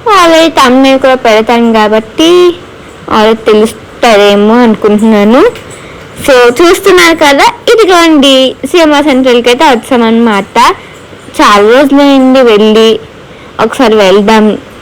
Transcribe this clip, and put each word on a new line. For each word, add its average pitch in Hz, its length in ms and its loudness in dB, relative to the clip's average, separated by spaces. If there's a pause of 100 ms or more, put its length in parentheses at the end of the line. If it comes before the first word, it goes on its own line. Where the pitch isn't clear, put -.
(180)
already 330 420 2
thumbnail 269 460 2
కూడా 262 120 0 (100)
పెడతాను 226 520 0
కాబట్టి 220 520 -2 (840)
already 220 320 0
తెలుస్తుందేమో 214 1080 0 (100)
అనుకుంటున్నాను. 214 760 0 (840)
So 277 80 0 (260)
చూస్తున్నారు 349 640 2
కదా, 285 220 0 (260)
ఇదిగోండి 330 640 2 (360)
సిఎంఆర్ 302 400 0
సెంట్రల్కి 254 420 0
అయితే 262 220 0
వచ్చామన్నమాట. 226 840 -2 (800)
చాలా 208 240 2 (120)
రోజులైంది 269 760 2
వెళ్ళి, 214 400 2 (760)
ఒకసారి 220 320 -2 (100)
వెళ్దాం 208 400 2 (360)